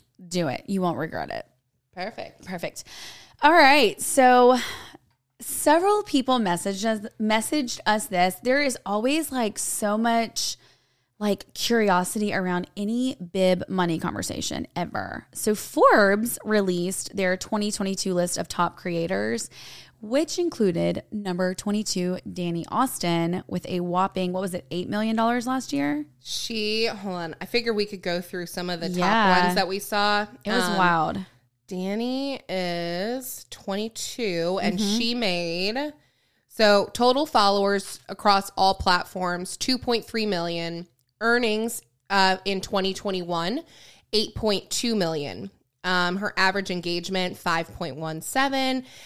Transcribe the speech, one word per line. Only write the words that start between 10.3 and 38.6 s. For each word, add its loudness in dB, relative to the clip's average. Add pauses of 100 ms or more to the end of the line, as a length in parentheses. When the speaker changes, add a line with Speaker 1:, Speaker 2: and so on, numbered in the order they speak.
Speaker 1:
like, -2
curiosity 2
around -2
any -2
bib 2
money 0
conversation -6
ever. -8
So 0
Forbes 4
released 0
their 0
twenty -2
twenty-two -2
list 0
of -4
top -2
creators, -2 (520)
which -2
included 0
number -2
twenty-two, -4 (120)
Danny -4
Austin, -2
with -6
a -4
whopping, -2
what -4
was -4
it, -8
eight -6
million -2
dollars 0
last -4
year? -2 (160)
Speaker 2:
She, -2
hold -6
on, -8
I -10
figure 0
we 0
could -10
go -2
through -10
some -6
of -4
the -4
top -2
Speaker 1:
Yeah. 4
Speaker 2:
ones 2
that 2
we -4
saw. 0 (180)
Speaker 1:
It -4
was 2
Speaker 2:
Um, 0
Speaker 1:
wild. 2 (480)
Speaker 2:
Danny -4
is -6
twenty-two, -4
and -2
Speaker 1:
Mm-hmm. 0
Speaker 2:
she 0
made, -2 (560)
so 4
total 4
followers 2 (100)
across 2
all 6